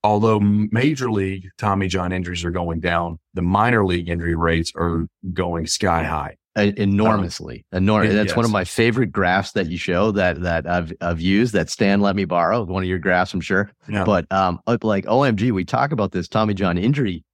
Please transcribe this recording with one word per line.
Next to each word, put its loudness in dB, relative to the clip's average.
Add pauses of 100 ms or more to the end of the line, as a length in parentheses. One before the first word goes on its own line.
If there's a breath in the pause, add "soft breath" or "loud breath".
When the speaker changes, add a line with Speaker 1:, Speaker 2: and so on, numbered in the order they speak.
Speaker 1:
although 4
major 2
league -2
Tommy 0
John -2
injuries -6
are -2
going -4
down, -2 (140)
the -4
minor 2
league -2
injury -2
rates 0
are -2 (260)
going -4
sky 0
high. -6 (220)
Speaker 2:
E-, 2
enormously. -2
Enor-, 2
Speaker 1:
It-, 4
Speaker 2:
that's 0
one 2
of 2
Speaker 1:
yes. 0
Speaker 2:
my 2
favorite 2
graphs 0
that -2
you -6
show 0
that, 0
that -2
I've, -2
I've -2
used 2
that 0
Stan 2
let 2
me 0
borrow, 0
one -4
of -2
your -2
graphs, 2
I'm -2
sure. 0 (180)
Speaker 1:
Yeah. -2
Speaker 2:
But, 0
um, 0
uh, 0
like, 0
O 2
M 2
G, 0
we -2
talk -2
about -2
this -4
Tommy 0
John 0
injury -2 (100)